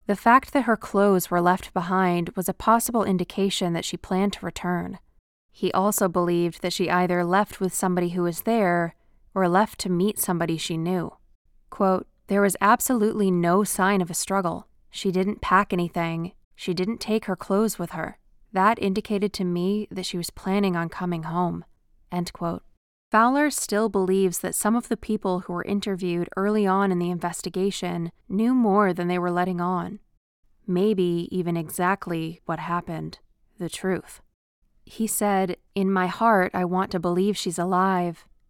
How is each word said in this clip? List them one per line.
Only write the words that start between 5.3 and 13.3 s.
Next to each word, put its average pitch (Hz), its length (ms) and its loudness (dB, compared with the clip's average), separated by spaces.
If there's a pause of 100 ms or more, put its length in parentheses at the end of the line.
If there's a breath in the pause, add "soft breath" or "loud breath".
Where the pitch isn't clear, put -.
He - 200 -2
also 202 380 2
believed 175 520 0
that 180 120 -2
she 180 160 -2
either 180 340 2
left 185 360 0
with 190 140 -2
somebody 180 360 0
who 175 140 -2
was 170 180 -2
there 175 540 2 (380)
or 190 140 2
left 190 340 2
to 196 80 -4
meet 185 300 0
somebody 165 380 0
she 165 180 -6
knew. 170 400 -2 (540)
Quote, 190 380 0 (200)
"There 202 140 2
was 196 180 2
absolutely 214 720 2